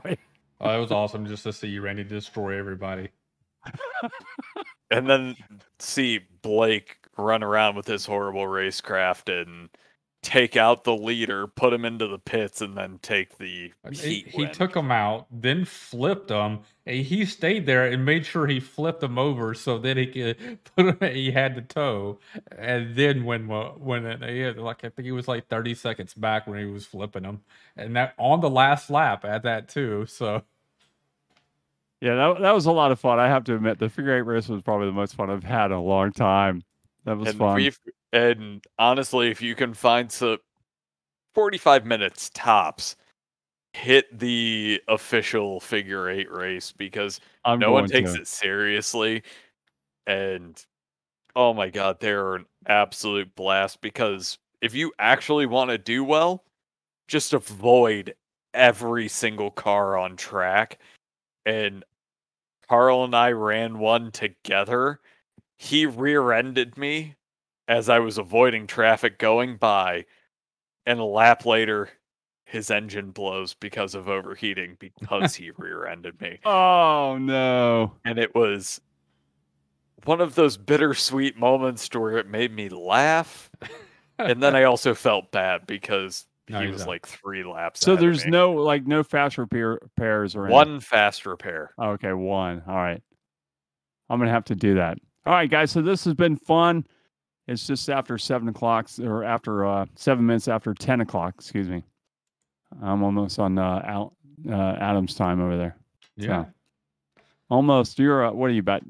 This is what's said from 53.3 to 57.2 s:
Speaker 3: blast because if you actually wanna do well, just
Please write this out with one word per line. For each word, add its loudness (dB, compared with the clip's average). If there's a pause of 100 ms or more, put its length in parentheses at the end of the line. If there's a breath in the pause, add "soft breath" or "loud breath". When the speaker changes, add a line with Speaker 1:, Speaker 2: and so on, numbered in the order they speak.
Speaker 3:
blast -2
because -4 (240)
if -2
you -4
actually 2
wanna 0
do -4
well, 0 (640)
just -2